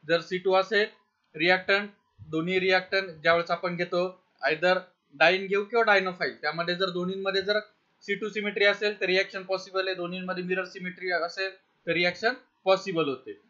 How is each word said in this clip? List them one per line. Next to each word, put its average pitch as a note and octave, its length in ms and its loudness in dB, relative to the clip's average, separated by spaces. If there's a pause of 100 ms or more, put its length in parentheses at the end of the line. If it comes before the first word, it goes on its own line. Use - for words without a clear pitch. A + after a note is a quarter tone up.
जर E3 160 0
सी F3+ 180 -6
टू F#3 160 2
असेल G3+ 320 2 (480)
reactant, F#3 540 2 (320)
दोन्ही D#3+ 400 -2
reactant F#3 480 0 (140)
ज्यावेळेस E3+ 280 4
आपण F3 260 -2
घेतो F3 240 -2 (420)
either D#3+ 320 2 (400)
dyne F3+ 320 4
घेऊ G3+ 180 0
किंवा A3+ 200 2
dinophyte, F#3 560 2
त्यामध्ये E3+ 340 -2
जर F#3 160 -2
दोन्हींमध्ये F#3+ 520 -4
जर G#3 160 0 (460)
सी G3+ 100 -2
टू G#3+ 140 -6
symmetry G3+ 360 -2
असेल G3+ 360 2
तर F#3+ 60 0
reaction F#3+ 360 0
possible F#3+ 440 -4
आहे, F#3 100 -2
दोन्हींमध्ये F3+ 480 -6
mirror F#3 200 -4
symmetry F3+ 480 -10
असेल F3 380 -2 (360)
तर E3+ 60 -2
reaction F3+ 420 0 (300)
possible F#3 440 2
होते. B2 300 -8 (120)